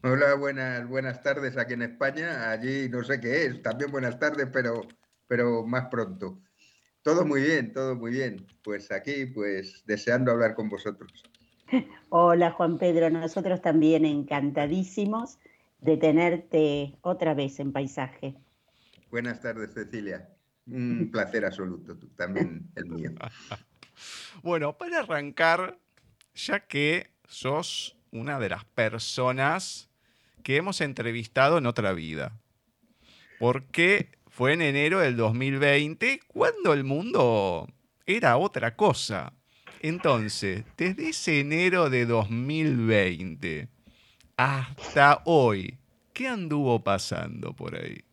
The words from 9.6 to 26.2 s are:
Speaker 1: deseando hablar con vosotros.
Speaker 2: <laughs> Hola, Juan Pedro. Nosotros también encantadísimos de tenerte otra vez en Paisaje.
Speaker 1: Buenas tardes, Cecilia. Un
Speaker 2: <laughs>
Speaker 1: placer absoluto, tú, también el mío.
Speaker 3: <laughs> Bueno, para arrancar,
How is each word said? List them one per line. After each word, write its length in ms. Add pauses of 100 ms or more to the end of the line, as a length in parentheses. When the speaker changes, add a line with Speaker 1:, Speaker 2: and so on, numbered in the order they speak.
Speaker 1:
deseando 460
hablar 240
con 120
vosotros. 560 (480)
Speaker 2:
<laughs> 380
Hola, 420
Juan 260
Pedro. 320
Nosotros 520
también 420
encantadísimos 1400 (400)
de 160
tenerte 1040
otra 340
vez 240
en 120
Paisaje. 640 (760)
Speaker 1:
Buenas 300
tardes, 340
Cecilia. 520 (380)
Un 440
Speaker 2:
<laughs> 20
Speaker 1:
placer 340
absoluto, 500
tú, 140
también 680
el 120
mío. 280
Speaker 3:
<laughs> 60 (1200)
Bueno, 340
para 220
arrancar, 800 (560)